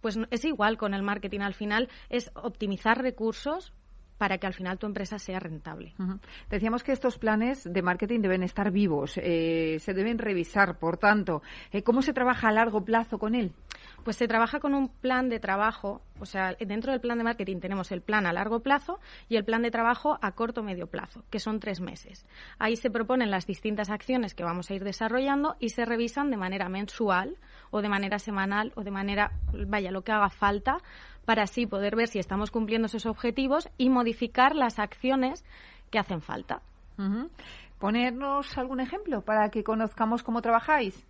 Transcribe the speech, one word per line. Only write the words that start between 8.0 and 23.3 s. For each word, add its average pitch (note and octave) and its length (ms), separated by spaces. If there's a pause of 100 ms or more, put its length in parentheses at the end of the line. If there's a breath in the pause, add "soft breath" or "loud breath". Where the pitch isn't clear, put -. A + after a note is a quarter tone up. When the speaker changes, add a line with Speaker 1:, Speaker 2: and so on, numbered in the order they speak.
Speaker 2:
deben F#3 220
estar G3+ 280
vivos, E3 460
eh, E3 600
se G3 160
deben A3 240
revisar, G3 580
por E3 200
tanto. G3+ 440 (300 loud breath)
Eh, G3 100
¿cómo A#3+ 220
se D4 100
trabaja B3 360
a - 20
largo G#3+ 340
plazo A3+ 320
con G#3+ 160
él? A3 180 (520 loud breath)
Speaker 1:
Pues A3+ 140
se A#3+ 100
trabaja A3+ 320
con C#4 160
un C4+ 140
plan B3+ 400
de A3+ 100
trabajo, G3+ 640 (180)
o G3+ 80
sea, F#3+ 320
dentro A3 320
del B3+ 100
plan A#3 160
de A#3 60
marketing G#3+ 360
tenemos F#3 320
el F3+ 100
plan G#3 260
a E3+ 60
largo G#3+ 260
plazo C#4+ 400 (280 loud breath)
y A3+ 100
el G#3 80
plan A3+ 180
de A#3 80
trabajo A#3 500
a G3 120
corto A3+ 280
o - 20
medio F3+ 240
plazo, - 440
que A3 80
son A3 200
tres F#3 220
meses. - 440 (340 loud breath)
Ahí A3 160
se A3+ 160
proponen A3+ 400